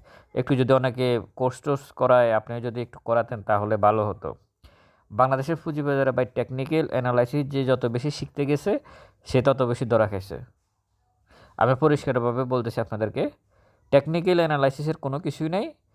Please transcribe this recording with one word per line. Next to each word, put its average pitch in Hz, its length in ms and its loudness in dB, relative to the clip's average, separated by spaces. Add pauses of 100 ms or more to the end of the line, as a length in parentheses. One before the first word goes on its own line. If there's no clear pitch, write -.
(340)
একটু 131 220 0
যদি 127 160 4
অনেকে 127 480 2 (160)
কোর্স 127 260 -2
টোর্স 139 300 -4
করায়, 123 400 4
আপনি 117 280 -2
যদি 120 220 -6
একটু - 220 -12
করাতেন 117 380 -2
তাহলে 107 340 0
ভালো 107 320 4
হতো।" 80 260 -8 (800)
বাংলাদেশের 131 440 0
পুঁজিবাজারে, 143 540 -2
ভাই, 123 240 -2
টেকনিক্যাল 131 540 -4
অ্যানালাইসিস 123 580 0
যে 139 180 -4
যত 127 220 0
বেশি 120 240 -2
শিখতে 143 360 -6
গেছে, 147 320 0 (460)
সে 127 180 0
তত 135 200 2
বেশি 123 220 -2
ধরা 110 220 2
খাইছে। 98 320 -8 (1160)
আমি 127 180 4
পরিষ্কারভাবে 127 720 0
বলতেছি 123 360 -4
আপনাদেরকে, 113 500 -4 (600)
টেকনিক্যাল 165 460 4
অ্যানালাইসিসের 151 600 0
কোনো 139 240 -6
কিছুই 156 280 -6
নাই। 226 260 -4 (200)